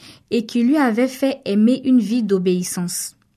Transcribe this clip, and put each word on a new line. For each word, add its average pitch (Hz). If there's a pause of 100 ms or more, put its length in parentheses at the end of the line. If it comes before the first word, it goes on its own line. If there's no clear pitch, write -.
(300)
et 226
qui 233
lui 262
avait 254
fait 262
aimer 214
une 254
vie 226
d'obéissance. 180 (200)